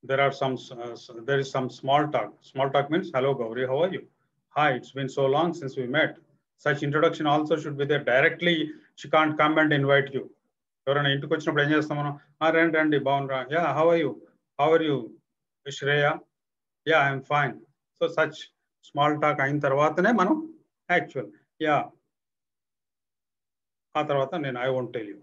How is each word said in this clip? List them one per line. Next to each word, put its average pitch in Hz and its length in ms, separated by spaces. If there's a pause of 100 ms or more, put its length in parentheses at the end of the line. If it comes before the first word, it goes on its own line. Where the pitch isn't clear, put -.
There 135 180
are 139 100
some, 131 260 (140)
uh, 120 200
s-, - 180 (160)
there 139 140
is 135 100
some 127 200
small 143 380
talk. 120 340
Small 135 280
talk 143 220
means, 185 220
"Hello, 135 200
Gauri, 120 320
how 131 200
are 185 100
you? - 80 (540)
Hi, 147 160
it's 120 180
been 135 180
so 139 160
long 151 280
since 135 220
we 127 120
met." 143 300 (480)
Such 147 180
introduction 156 420
also 151 320
should 147 200
be 143 80
there. 143 180
Directly, 160 520 (400)
she - 140
can't 156 320
come 151 220
and 151 160
invite 139 380
you. 110 60 (640)
ఎవరైనా 139 280
ఇంటికి 147 180
వచ్చినప్పుడు 147 320
ఏం 147 100
చేస్తాం 151 260
మనం? 143 120 (300)
"ఆ, 160 140
రండి, 165 220
రండి, 151 280
బాగున్నారా? 135 320 (160)
Yeah, 165 120 (100)
how 160 160
are 170 100
you? 131 80 (480)
How 143 160
are 165 140
you, 135 80 (800)
Shreya? 143 360 (760)
Yeah, 160 160
I'm 135 140 (120)
fine." 139 220 (440)
So 170 80 (120)
such 156 180 (520)
small 147 240 (100)
talk 147 220
అయిన 143 220
తర్వాతనే 156 440 (100)
మనం 214 140 (640)
actual. 127 300 (400)
"Yeah." 143 140 (2250)
ఆ 151 120
తర్వాత 139 240 (100)
నేను, 123 220
"I - 80
won't 123 220
tell 107 160
you." 76 100